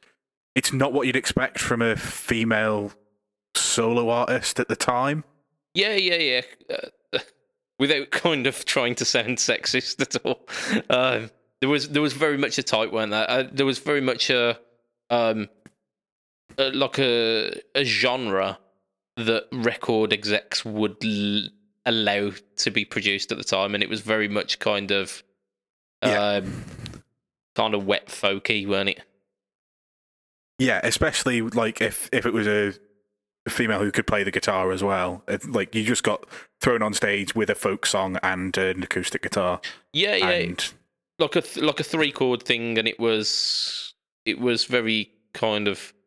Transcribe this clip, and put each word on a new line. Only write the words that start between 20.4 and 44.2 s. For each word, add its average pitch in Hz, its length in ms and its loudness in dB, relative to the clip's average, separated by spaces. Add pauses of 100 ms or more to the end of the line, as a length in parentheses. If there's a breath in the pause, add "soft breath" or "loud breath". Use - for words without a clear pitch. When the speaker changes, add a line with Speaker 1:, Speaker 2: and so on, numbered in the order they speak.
Speaker 2:
would 107 400 -2
l-, 104 460 0 (380)
allow 101 440 2 (260)
to - 140 0
be 104 140 0
produced 98 460 -2
at - 80 -4
the - 40 -10
time, 98 300 0
and 104 100 0
it - 60 -2
was 107 120 -4
very 110 260 0
much 104 320 -4
kind 101 320 -2
of, 98 320 -2 (800)
Speaker 1:
Yeah. 104 180 4 (220)
Speaker 2:
um, - 200 -8 (920)
kind 110 180 2
of 98 140 -2
wet 101 200 2
folky, 98 600 -2
weren't 98 220 2
it? - 120 -4 (1600)
Speaker 1:
Yeah, 123 240 4
especially, 120 580 0
like, 113 400 0
if, - 300 0
if 110 160 0
it 107 60 2
was 110 140 2
a 104 260 2 (760)
female 110 300 0
who 101 120 0
could - 140 0
play 104 180 2
the 98 80 -2
guitar 95 400 0
as 92 120 -2
well. 92 440 0
It, - 220 -4
like, 101 240 0
you 110 100 0
just 117 200 0
got - 220 0 (360 loud breath)
thrown 117 220 2
on 107 100 0
stage 101 400 0
with 107 160 2
a 101 60 0
folk 101 320 -2
song 95 340 0
and 92 360 -2
an 92 260 0
acoustic - 400 -4
guitar. 90 380 -2 (320 loud breath)
Speaker 2:
Yeah, 202 220 0
yeah. 185 140 2
Speaker 1:
And 175 440 -2 (460)
Speaker 2:
Like 156 160 0
a 170 60 4
th-, - 240 -6
like 147 140 0
a 151 40 -2
three 156 280 0
chord 123 320 0
thing, 117 340 0
and 113 100 2
it - 120 -4
was, - 920 0 (320)